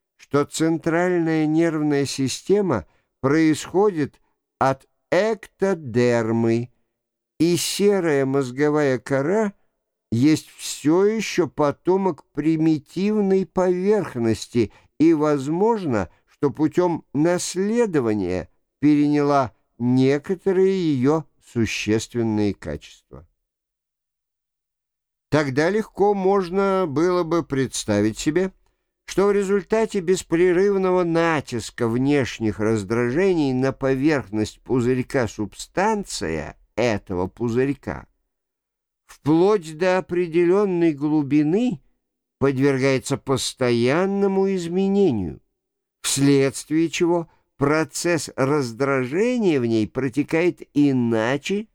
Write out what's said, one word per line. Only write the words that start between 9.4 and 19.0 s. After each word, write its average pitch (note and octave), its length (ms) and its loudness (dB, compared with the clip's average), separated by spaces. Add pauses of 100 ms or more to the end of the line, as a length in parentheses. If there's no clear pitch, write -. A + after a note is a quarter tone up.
есть C#3+ 380 2
все - 560 -2
еще G#3 420 0
потомок E3+ 840 -2
примитивной F3 1120 0
поверхности F3+ 1300 0 (280)
и, E3 140 6
возможно, D3+ 960 0 (180)
что - 240 -4
путем D#3 520 0 (100)
наследования D#3 1400 -2 (300)
переняла D3 720 2 (240)